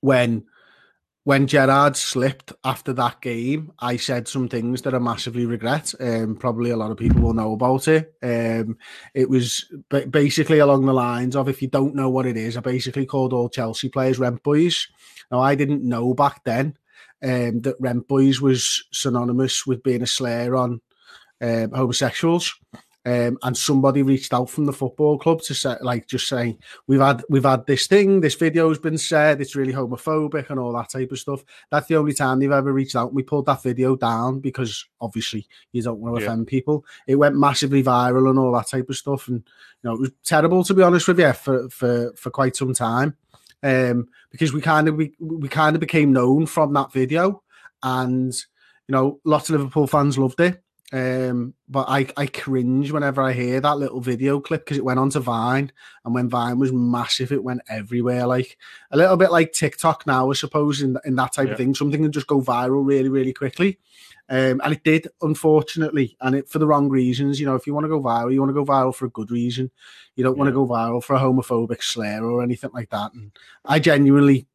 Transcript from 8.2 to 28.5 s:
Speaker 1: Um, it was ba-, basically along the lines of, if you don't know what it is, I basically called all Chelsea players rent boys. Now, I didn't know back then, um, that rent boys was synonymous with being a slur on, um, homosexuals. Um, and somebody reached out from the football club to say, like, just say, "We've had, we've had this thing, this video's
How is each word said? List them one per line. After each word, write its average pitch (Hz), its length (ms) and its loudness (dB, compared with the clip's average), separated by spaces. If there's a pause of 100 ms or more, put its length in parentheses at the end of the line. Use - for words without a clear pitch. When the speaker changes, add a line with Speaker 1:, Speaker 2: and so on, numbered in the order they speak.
Speaker 1:
Um, 113 560 -2 (340)
it 131 160 0
was 123 380 -2 (240)
ba-, 139 160 0
basically 147 540 2
along 139 260 6
the 135 80 2
lines 123 420 -2
of, 135 120 0
if 131 120 -4
you 131 80 -6
don't 139 260 0
know 135 140 -2
what 127 180 0
it 117 100 -2
is, 113 200 -6
I 123 40 -6
basically 127 440 -4
called 131 300 -2
all 120 160 0
Chelsea 120 400 -6
players 131 280 0
rent 123 240 -2
boys. 156 460 0 (420)
Now, 127 100 0
I 139 140 4
didn't 139 280 -2
know 120 320 -2
back 143 300 0
then, 131 340 -2 (440)
um, 120 380 -2
that 127 180 -4
rent 123 300 -4
boys 135 320 4
was 131 520 0
synonymous 123 760 -2
with 127 160 -2
being 123 200 0
a 123 40 -4
slur 123 500 -2
on, 123 240 -2 (640)
um, 113 300 0
homosexuals. 135 840 -2 (480)
Um, 120 360 0
and 127 140 -4
somebody 139 460 2
reached 135 320 0
out 127 160 -2
from 151 160 -2
the 139 80 -2
football 147 440 0
club 160 260 0
to 139 100 -8
say, 131 260 -4
like, 123 260 -4
just - 220 -6
say, 120 300 -4 (280)
"We've 135 140 4
had, 135 300 2
we've 139 140 2
had 131 200 2
this 135 220 0
thing, 196 340 4
this 151 140 0
video's 160 440 2